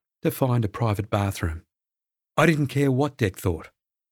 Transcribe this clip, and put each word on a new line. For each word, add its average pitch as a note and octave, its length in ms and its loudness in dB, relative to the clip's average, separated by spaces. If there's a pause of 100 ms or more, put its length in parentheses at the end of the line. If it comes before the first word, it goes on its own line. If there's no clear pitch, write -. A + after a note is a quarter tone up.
(220)
to D#3+ 100 0
find B2 320 0
a G#2 60 -2
private G#2 400 -2
bathroom. G2 540 -2 (760)
I D3 80 6
didn't D3+ 220 2
care C#3 240 2
what C#3 260 0
Dec G2 180 0
thought. - 340 -4 (420)